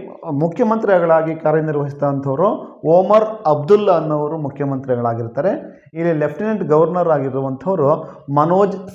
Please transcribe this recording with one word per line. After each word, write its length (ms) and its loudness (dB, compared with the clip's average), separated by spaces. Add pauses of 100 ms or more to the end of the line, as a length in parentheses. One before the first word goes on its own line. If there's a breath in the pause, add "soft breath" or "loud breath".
(320)
ಮುಖ್ಯಮಂತ್ರಿಗಳಾಗಿ 1040 2
ಕಾರ್ಯನಿರ್ವಹಿಸಿದಂಥವ್ರು 1400 -2 (100)
ಓಮರ್ 600 4
ಅಬ್ದುಲ್ಲಾ 460 4
ಅನ್ನೋರು 460 0
ಮುಖ್ಯಮಂತ್ರಿಗಳಾಗಿರ್ತಾರೆ. 1120 -4 (440 loud breath)
ಇಲ್ಲಿ 180 0
ಲೆಫ್ಟಿನೆಂಟ್ 520 -2
ಗವರ್ನರ್ 440 0
ಆಗಿರುವಂಥವ್ರು 800 -2 (460 loud breath)
ಮನೋಜ್ 600 0